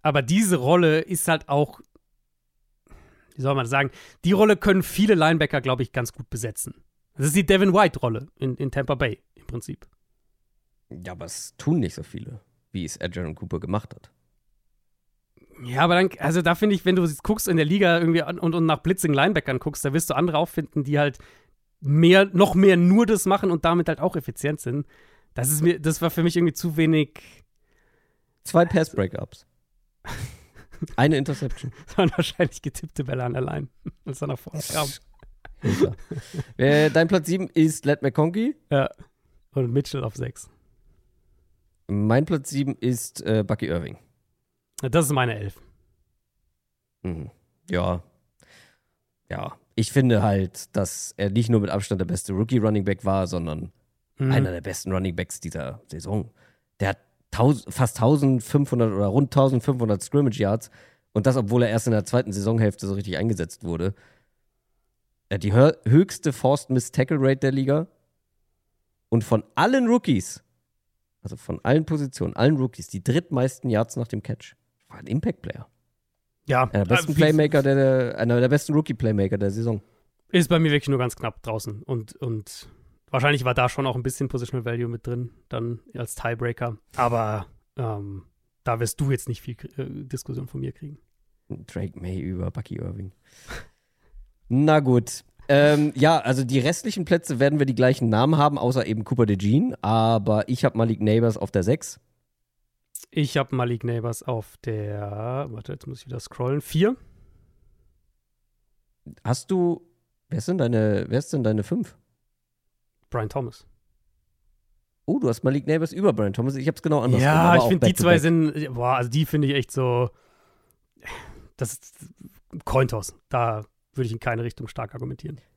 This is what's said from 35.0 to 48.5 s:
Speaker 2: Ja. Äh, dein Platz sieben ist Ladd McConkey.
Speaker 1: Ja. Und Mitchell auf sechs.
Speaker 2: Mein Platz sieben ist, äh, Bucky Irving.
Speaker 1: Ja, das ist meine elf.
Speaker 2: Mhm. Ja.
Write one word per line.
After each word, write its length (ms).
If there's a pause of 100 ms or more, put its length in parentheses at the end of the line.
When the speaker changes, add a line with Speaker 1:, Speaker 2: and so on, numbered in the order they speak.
Speaker 2:
Ja. 280 (680)
Äh, 320
dein 180
Platz 200
sieben 220
ist 360
Ladd 160
McConkey. 540 (160)
Speaker 1:
Ja. 180 (640)
Und 180
Mitchell 320
auf 120
sechs. 340 (1400)
Speaker 2:
Mein 380
Platz 240
sieben 280
ist, 440
äh, 240
Bucky 220
Irving. 300 (840)
Speaker 1:
Ja, 80
das 160
ist 60
meine 260
elf. 240 (1400)
Speaker 2:
Mhm. 260 (400)
Ja. 320 (1300)